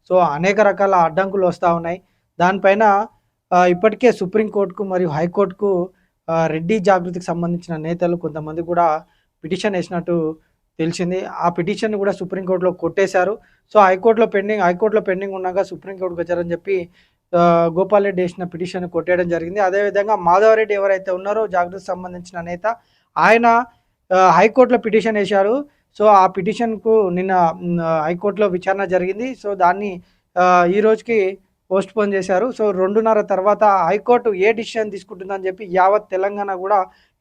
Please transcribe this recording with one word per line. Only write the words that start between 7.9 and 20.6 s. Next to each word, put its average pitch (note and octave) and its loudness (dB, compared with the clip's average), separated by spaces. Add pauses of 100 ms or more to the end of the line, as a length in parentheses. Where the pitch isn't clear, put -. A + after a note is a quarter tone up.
కొంతమంది D#3 -8
కూడా E3+ 0 (400)
పిటిషన్ F#3 -4
వేసినట్టు E3+ -4 (420)
తెలిసింది. F3+ -2
ఆ F3 -2
పిటిషన్‌ని G3+ -2
కూడా G3 -2
సుప్రీంకోర్టులో F#3 -2
కొట్టేశారు. F#3 -2 (380)
So, G#3+ 8
హైకోర్టులో G3+ 4
పెండింగ్, G3+ -2
హైకోర్టులో G3 0
పెండింగ్ F#3+ -4
ఉన్నాక F#3 -4
సుప్రీంకోర్టుకు F#3 -8
వచ్చారని E3+ -4
చెప్పి, F3 -4 (460)
ఆ, E3+ 4
గోపాల్ G3 2
రెడ్డి F#3 -2
వేసిన F3+ -4
పిటిషన్ F3+ -8
కొట్టేయడం F3 -2
జరిగింది. E3+ -4
అదేవిధంగా G3+ 0
మాధవరెడ్డి G#3 4